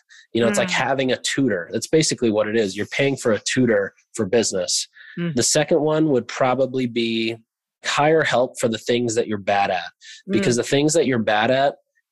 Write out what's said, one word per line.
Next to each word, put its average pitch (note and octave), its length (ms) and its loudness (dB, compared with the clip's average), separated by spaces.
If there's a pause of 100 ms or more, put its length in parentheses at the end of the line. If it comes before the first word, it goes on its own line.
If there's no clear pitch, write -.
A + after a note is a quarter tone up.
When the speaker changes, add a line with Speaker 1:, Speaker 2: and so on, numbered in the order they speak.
(340)
Speaker 1:
You A2+ 80 0
know, A#2 80 4
it's G#2+ 80 -2
like A#2+ 100 0
Speaker 2:
Mm. C3 200 -2
Speaker 1:
having C3 260 0
a - 80 -6
tutor. G#2 500 -2
That's G#2+ 160 -6
basically B2 440 2
what G#2+ 180 0
it A2 80 0
is. G2 180 0
You're G#2 120 -4
paying C#3 280 0
for B2 160 0
a G2+ 80 0
tutor A2+ 540 0 (200)
for A2 120 -2
business. F#2+ 640 -2 (280)
Speaker 2:
Mm. E3+ 180 -4
Speaker 1:
The - 80 0
second - 360 2
one D#3 300 2
would B2 180 0
probably C3 580 0
be A2+ 520 -2 (480)
hire D#3 380 2
help B2+ 360 0
for B2+ 80 0
the A2 100 -2
things A#2+ 380 -2
that A#2 140 -2
you're G#2+ 80 -4
bad G2+ 340 0
at, F2 180 -4 (400)
because F#3+ 260 0
Speaker 2:
Mm. A#2 80 -2
Speaker 1:
the - 0 - (120)
things D3+ 200 2
that D3+ 120 2
you're B2+ 120 0
bad G#2+ 300 0
at, C#3 260 2 (360)